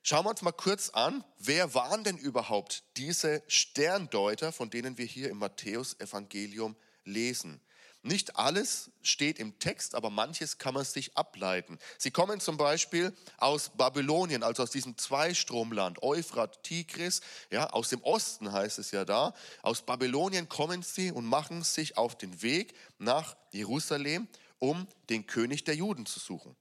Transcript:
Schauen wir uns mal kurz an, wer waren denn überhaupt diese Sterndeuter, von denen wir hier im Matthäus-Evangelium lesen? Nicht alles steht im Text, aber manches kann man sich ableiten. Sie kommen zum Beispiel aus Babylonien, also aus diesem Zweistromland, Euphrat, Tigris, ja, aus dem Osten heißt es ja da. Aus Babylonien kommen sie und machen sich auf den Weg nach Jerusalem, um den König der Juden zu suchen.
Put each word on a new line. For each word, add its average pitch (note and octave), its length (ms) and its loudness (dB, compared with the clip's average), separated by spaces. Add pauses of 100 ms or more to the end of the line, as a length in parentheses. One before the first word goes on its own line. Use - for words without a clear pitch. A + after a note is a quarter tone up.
Schauen D#3 180 6
wir G#3+ 40 4
uns G#3 140 -4
mal F3 80 4
kurz - 400 0
an, E3+ 320 2 (160)
wer D#3 340 2
waren D3+ 300 2
denn F#3+ 160 -2
überhaupt A2 640 0 (120)
diese D3+ 520 0
Sterndeuter, D3 1040 2
von A#2 180 -6
denen A#2+ 300 -6
wir A#2+ 60 -2
hier B2+ 260 -6
im G2+ 80 -8
Matthäus-Evangelium G#2 1400 -6 (300)
lesen? G2+ 540 -4 (440)
Nicht F3+ 320 -2
alles D#3 560 0 (100)
steht - 380 2
im G#2+ 180 -8
Text, - 380 -4
aber A2 160 -2
manches C#3+ 480 -2
kann C3 160 -4
man C#3 100 0
sich - 320 -4
ableiten. F#2 600 -2 (180)
Sie B2+ 140 -2
kommen F#3+ 280 2
zum D#3+ 160 -2
Beispiel D#3+ 640 2 (220)
aus D3 360 2
Babylonien, C#3 680 2
also A#2 180 2
aus A#2+ 80 2
diesem B2+ 260 -4
Zweistromland, A#2 1080 0
Euphrat, C3+ 580 0
Tigris, E3+ 600 -4 (280)
ja, A#2 220 0
aus A#2 180 2
dem B2+ 140 0
Osten B2+ 480 2
heißt G2 260 2
es - 140 -8
ja G2 140 2
da. A2 280 4 (300)
Aus A2+ 180 2
Babylonien C#3+ 680 0
kommen E3+ 360 -2
sie F#3 280 -2
und A#2+ 140 -4
machen D3+ 380 0
sich - 340 0
auf A#2 180 2
den F2+ 280 -10
Weg D#3+ 320 0 (240)
nach C3 360 0 (140)
Jerusalem, C#3+ 760 -2 (320)
um E3 280 0 (220)
den A2+ 160 0
König B2 380 0
der D3+ 120 0
Juden E3 300 -2
zu - 140 -8
suchen. A2+ 420 -10